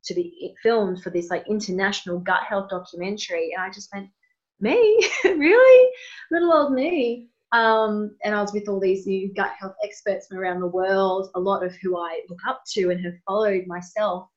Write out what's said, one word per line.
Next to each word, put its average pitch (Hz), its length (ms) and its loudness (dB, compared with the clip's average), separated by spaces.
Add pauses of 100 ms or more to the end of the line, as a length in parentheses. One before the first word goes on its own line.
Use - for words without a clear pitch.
to 185 80 -10
be 175 200 -6 (100)
i-, - 200 -14
filmed 208 400 0
for 185 80 -8
this, 175 180 -4
like, - 180 -4
international 190 720 -4
gut 185 240 -2
health 196 260 -6
documentary." 180 880 -8
And 185 80 -6
I 190 60 -8
just 202 240 -18
went, 196 160 -14 (500)
"Me? 427 400 4 (160)
<laughs> - 80 -4
Really? 494 680 8 (400)
Little 339 220 2
old 285 200 4
me?" 254 560 -2 (220)
Um, 220 720 0
and 208 100 -2
I 208 80 -2
was 202 120 -4
with 208 160 -6
all 196 100 -4
these 190 260 -2
new 190 280 -4
gut 196 260 -2
health 190 240 -14
experts 202 440 -8
from 185 100 -14
around 180 240 -4
the 180 60 -4
world, 190 680 0
a 185 40 -4
lot 190 260 -2
of 180 160 -8
who 180 160 -4
I 165 320 -8
look 175 180 -16
up 294 160 -8 (100)
to 180 180 0
and 180 120 -4
have 175 120 -10 (120)
followed 196 400 -2
myself. 180 680 -8